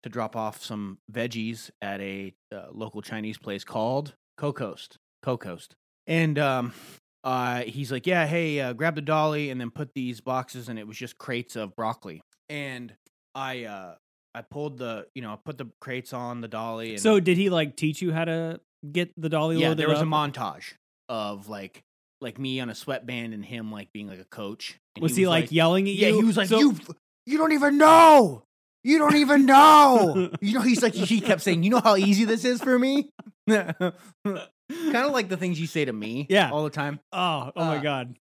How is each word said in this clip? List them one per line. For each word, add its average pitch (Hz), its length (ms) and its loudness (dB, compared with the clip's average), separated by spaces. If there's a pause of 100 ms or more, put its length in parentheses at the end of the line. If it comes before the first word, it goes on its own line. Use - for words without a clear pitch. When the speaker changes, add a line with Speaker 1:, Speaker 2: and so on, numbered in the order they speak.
Speaker 1:
to 123 60 -14
drop 110 260 -8
off 110 280 -8
some 101 340 -12 (140)
veggies 113 580 -8 (120)
at 101 200 -10
a, 98 320 -12 (220)
uh, 95 160 -16
local 107 300 -14
Chinese 107 360 -10
place 101 260 -12
called 131 520 -6 (220)
Cocoast. - 580 -10 (260)
Cocoast. 104 540 -10 (320)
And, 160 320 0
um, 131 340 -2 (520)
uh, 123 380 -4
he's 117 280 -10
like, 127 160 -6
"Yeah, 175 180 0
hey, 156 360 -2
uh, 123 120 -6
grab 156 220 -2
the 151 60 -8
dolly 151 500 -2
and 127 100 -8
then 117 80 -8
put 143 240 -12
these 123 280 -8
boxes," 127 480 -8
and 113 100 -10
it 107 80 -14
was 110 100 -18
just 123 200 -16
crates 123 400 -10
of 104 180 -10
broccoli. 110 460 -8 (260)
And 131 480 -14 (400)
I, 131 300 -10
uh, 92 300 -14 (380)
I 117 100 -14
pulled 147 340 -12
the, 113 380 -10
you 135 60 -12
know, 107 120 -12
I 107 100 -16
put 147 140 -14
the 127 100 -12 (140)
crates 127 320 -12
on 120 260 -10
the 113 80 -12
dolly. 113 440 -10
And 104 100 -10
Speaker 2:
So 214 180 4
did 180 180 2
he, 196 120 0
like, 160 260 -2
teach 156 260 -4
you 175 120 -4
how 165 120 -4
to 165 360 -6 (280)
get 175 280 -4
the 160 100 -8
dolly 160 300 0
Speaker 1:
Yeah, 160 120 2
Speaker 2:
loaded 156 100 -2
Speaker 1:
there 156 100 0
was 151 100 2
Speaker 2:
up? 160 60 0
Speaker 1:
a 156 40 -2
montage 139 640 -4 (360)
of, 104 400 -8
like, 101 320 -14 (400)
like, 120 180 -12
me 131 220 -6
on 120 80 -8
a 107 60 -12
sweatband 120 580 -8
and 104 100 -12
him, 110 280 -12
like, 101 200 -16
being, 104 160 -14
like, 95 120 -16
a 92 60 -20
coach. - 520 -14 (180)
And - 80 -8
Speaker 2:
Was 160 120 2
Speaker 1:
he 185 80 2
Speaker 2:
he, - 20 4
Speaker 1:
was 185 60 0
Speaker 2:
like, 165 140 2
Speaker 1:
like, - 60 -10
Speaker 2:
yelling 170 380 2
at 196 60 -4
Speaker 1:
yeah, 208 140 2
Speaker 2:
you? 214 100 4
Speaker 1:
he 220 60 4
was 214 120 2
like, 196 100 0
Speaker 2:
So 220 120 2
Speaker 1:
"You, 269 160 4 (500)
you 277 120 -2
don't 320 160 2
even 285 240 2
know. 302 680 8 (400)
You 294 160 4
don't 294 160 4
even 285 300 6
know." 262 880 8
Speaker 2:
<laughs> - 60 -6
Speaker 1:
You 202 120 0
know, 254 80 0
he's 240 220 4
like, 233 100 2
he 202 280 0
kept 190 200 2
saying, 170 220 0
"You 196 80 2
know 240 100 4
how 214 160 6
easy 196 280 4
this 226 200 -2
is 247 160 0
for 254 180 2
me?" 277 300 0 (180)
<laughs> - 200 -10
Kinda 208 1600 -4
like 247 220 -2
the 185 80 -4
things 175 220 -4
you 165 80 -4
say 151 180 -2
to 123 80 -6
me 113 360 -8
Speaker 2:
Yeah. 185 220 2
Speaker 1:
all 151 120 -2
the 151 60 -4
time. 147 300 -8 (120)
Speaker 2:
Oh, 160 440 -4
oh 165 100 -4
my 160 120 -2
Speaker 1:
Uh, 135 40 -6
Speaker 2:
God. 131 420 -6